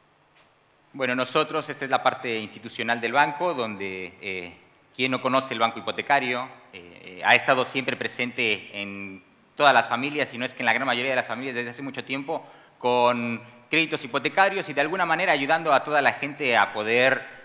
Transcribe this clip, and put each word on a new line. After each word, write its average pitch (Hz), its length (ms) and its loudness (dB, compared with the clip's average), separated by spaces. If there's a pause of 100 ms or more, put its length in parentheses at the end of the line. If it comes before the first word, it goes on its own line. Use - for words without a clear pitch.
(920)
Bueno, 127 220 -2
nosotros, 151 520 -2
esta 143 180 -8
es 127 40 -8
la 127 140 2
parte 123 340 0
institucional 113 640 -6
del 117 120 -2
banco, 156 420 2
donde, 95 680 -6
eh, 90 340 -10 (400)
quien 131 140 -2
no 127 100 -2
conoce 131 360 -2
el 110 40 -6
Banco 113 200 0
Hipotecario, 123 680 -2 (240)
eh, 90 480 -20
eh, - 60 -10
ha 120 80 8
estado 127 320 4
siempre 127 320 -4
presente 117 720 -4 (100)
en 98 440 -12 (320)
todas 143 180 6
las 117 140 6
familias, 139 420 -2
si 120 80 -12
no 123 80 -2
es - 80 -6
que - 80 -12
en 123 60 0
la 113 60 4
gran 123 120 0
mayoría 127 280 0
de - 20 2
las 123 120 0
familias 123 280 -6
desde 120 160 -4
hace 127 100 -14
mucho 131 240 -8
tiempo, 139 400 -6 (320)
con 120 640 2 (300)
créditos 156 320 0
hipotecarios 156 680 0
y 147 40 -8
de 143 80 2
alguna 170 260 0
manera 170 240 2
ayudando 151 420 2
a 131 100 4
toda 147 200 2
la 120 100 4
gente 139 420 -2
a 101 180 4
poder, 120 520 2 (180)